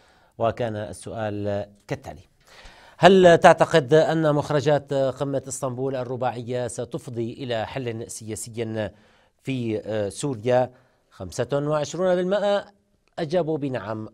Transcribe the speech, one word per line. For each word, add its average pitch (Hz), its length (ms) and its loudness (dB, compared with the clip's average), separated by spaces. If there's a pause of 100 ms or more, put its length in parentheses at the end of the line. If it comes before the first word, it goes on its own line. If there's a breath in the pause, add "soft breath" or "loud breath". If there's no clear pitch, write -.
(380 soft breath)
وكان 113 380 0
السؤال 101 920 -6 (220)
كالتالي: 87 340 -10 (760 loud breath)
هل 180 400 8
تعتقد 160 560 6
أن 156 420 4
مخرجات 143 580 0
قمة 135 540 -2
اسطنبول 131 480 -6
الرباعية 123 720 -4
ستفضي 120 680 -8
إلى 117 320 -6
حل 117 460 -8
سياسي 110 760 -6 (540 soft breath)
في، 117 420 -4
آه، 104 240 -2
سوريا؟ 123 600 0 (380 soft breath)
خمسة 95 440 -6
وعشرون 151 640 0
بالمائة 196 500 0 (540)
أجابوا 160 380 -2
بنعم، 110 560 -6